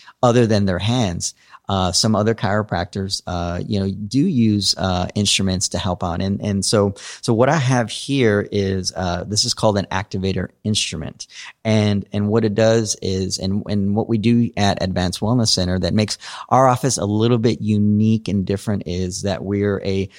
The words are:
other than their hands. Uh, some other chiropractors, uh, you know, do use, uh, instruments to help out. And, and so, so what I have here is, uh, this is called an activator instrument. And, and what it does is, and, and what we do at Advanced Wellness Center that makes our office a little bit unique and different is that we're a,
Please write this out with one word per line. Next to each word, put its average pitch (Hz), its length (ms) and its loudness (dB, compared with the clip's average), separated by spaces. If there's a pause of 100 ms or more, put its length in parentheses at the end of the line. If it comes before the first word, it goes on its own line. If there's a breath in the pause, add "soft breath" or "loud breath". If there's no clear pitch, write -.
(200 loud breath)
other 120 280 6
than 104 160 2
their 92 160 0
hands. 101 540 -2 (340 loud breath)
Uh, 92 240 0
some 107 240 2
other 107 180 2
chiropractors, 98 920 -4
uh, 87 400 -4
you 104 120 -2
know, 98 100 0
do 104 380 -2
use, 113 500 2
uh, 90 380 0
instruments 98 540 0
to 87 100 -6
help 90 240 -4
out. 90 180 -2
And, 98 220 -4
and 98 220 -2
so, 101 320 2
so - 360 -6
what 117 160 4
I 151 80 4
have 127 320 0
here 113 640 0
is, 95 440 -2
uh, 90 300 -4
this 107 200 -2
is 120 100 -4
called 107 240 2
an 95 120 -2
activator 95 580 -4 (160)
instrument. 85 640 -4 (360 loud breath)
And, 107 480 2
and 104 160 -2
what 110 160 2
it 107 100 0
does 113 460 2
is, 95 380 -4
and, 98 300 -2
and 101 260 0
what 110 140 0
we 113 100 2
do 117 380 2
at 101 260 0
Advanced 90 380 -2
Wellness 113 280 2
Center 92 300 0
that 90 160 0
makes 107 240 0 (300 loud breath)
our 131 200 6
office 123 300 2
a 92 80 -2
little 110 320 2
bit 113 240 0
unique 107 640 2
and 95 160 0
different 98 420 -2
is 90 360 -4
that 95 220 -4
we're 101 400 0
a, 95 340 -2